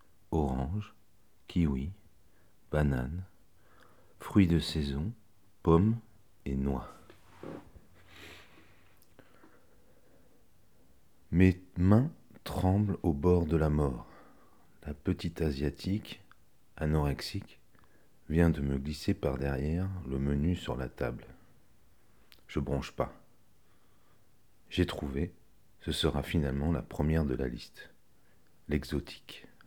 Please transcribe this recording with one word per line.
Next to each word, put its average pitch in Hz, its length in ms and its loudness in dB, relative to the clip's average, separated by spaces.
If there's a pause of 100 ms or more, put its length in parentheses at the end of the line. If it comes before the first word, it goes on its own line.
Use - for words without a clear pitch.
(300)
orange, 73 640 -2 (540)
kiwi, 73 420 0 (840)
banane, 73 520 0 (960)
fruits - 260 4
de 85 140 4
saison, 76 520 -4 (520)
pommes 95 340 6 (480)
et 67 100 -4
noix. 67 320 -2 (4000)
Mes 90 280 8 (160)
mains 104 360 4 (320)
tremblent 95 580 0
au 87 120 2
bord 85 340 2
de 82 100 2
la 78 140 2
mort. 71 340 0 (840)
La 76 80 -8
petite - 480 -4
asiatique, 76 800 -4 (520)
anorexique, 76 840 -2 (680)
vient 82 200 6
de 76 120 0
me 69 180 -2
glisser 76 340 -4
par 69 240 -2
derrière 71 500 -2 (220)
le 67 80 -4
menu 71 380 0
sur - 200 -6
la 62 140 -6
table. - 340 -6 (1200)
Je - 120 -4
bronche 67 320 -4
pas. - 220 -6 (1600)
J'ai 90 160 2
trouvé, 73 480 -6 (460)
ce 80 100 -6
sera 71 320 0
finalement 71 480 -2
la 67 100 -2
première 78 440 0
de 64 100 -2
la 65 120 -2
liste. - 440 -12 (760)
L'exotique. - 800 -6 (200)